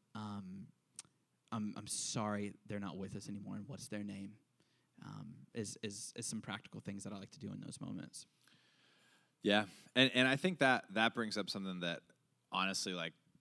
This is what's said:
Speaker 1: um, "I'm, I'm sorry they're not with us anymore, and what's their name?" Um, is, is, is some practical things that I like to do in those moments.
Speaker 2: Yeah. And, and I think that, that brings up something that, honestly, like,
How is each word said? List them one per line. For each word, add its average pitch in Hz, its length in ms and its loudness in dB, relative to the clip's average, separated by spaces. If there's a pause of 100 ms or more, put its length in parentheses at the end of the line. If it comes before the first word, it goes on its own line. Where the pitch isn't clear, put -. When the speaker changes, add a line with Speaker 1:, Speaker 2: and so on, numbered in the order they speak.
(160)
Speaker 1:
um, 101 520 -8 (840)
"I'm, 107 240 -2
I'm 107 120 -8
sorry 104 680 0 (120)
they're 104 140 -2
not 95 180 -4
with 95 180 -6
us 101 120 -8
anymore, 101 300 -6
and 104 100 -8
what's - 200 -8
their 104 160 -4
name?" 101 340 -6 (680)
Um, - 500 -12
is, 104 280 -4
is, 101 340 -6
is 113 100 -6
some 110 160 -2
practical 107 400 -6
things 98 240 -8
that 98 80 -6
I 101 40 -8
like 98 140 -12
to - 80 -20
do 101 140 -6
in 98 80 -8
those - 180 -10
moments. - 480 -10 (1160)
Speaker 2:
Yeah. 104 220 6 (300)
And, 127 180 8
and 127 140 8
I 135 80 6
think 180 240 2
that, 131 340 6
that 110 200 6
brings 107 240 0
up 95 120 0
something 95 300 -2
that, 85 220 0 (500)
honestly, 95 420 2
like, 82 200 -2 (280)